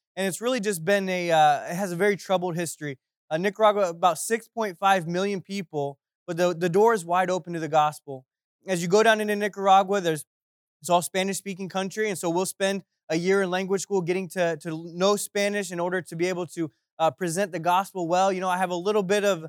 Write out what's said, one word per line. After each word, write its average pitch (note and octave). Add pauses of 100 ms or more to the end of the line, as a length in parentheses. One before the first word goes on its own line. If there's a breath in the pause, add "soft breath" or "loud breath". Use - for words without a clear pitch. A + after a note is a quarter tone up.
(140)
and F#3+
it's F3
really B3
just F#3+
been G3
a, F3+
uh, D3+
it D3+
has F#3
a F3
very G3+
troubled F3+
history. D3+ (300)
Uh, D#3
Nicaragua, G3+
about E3+
six A3
point G#3+
five F#3+
million F#3+
people, D#3 (260)
but F3
the, F3
the E3+
door G#3
is F3+
wide F3+
open F3+
to E3+
the D#3+
gospel. D3+ (420)
As F#3
you F3
go G3+
down A3
into G#3
Nicaragua, G3
there's, D#3+ (560)
it's D3
all F3
Spanish-speaking F#3+
country, G3
and F#3
so E3+
we'll F3+
spend G3 (260)
a D#3+
year F#3+
in F3+
language F#3
school G3
getting F3+
to, E3+
to E3
know F#3+
Spanish G3+
in F3
order F3+
to -
be E3+
able F3+
to, D#3+ (300)
uh, D#3+
present F3
the F3
gospel F3
well. F#3
You F#3
know, F#3
I F3+
have F#3
a F3+
little G3+
bit G3+
of F3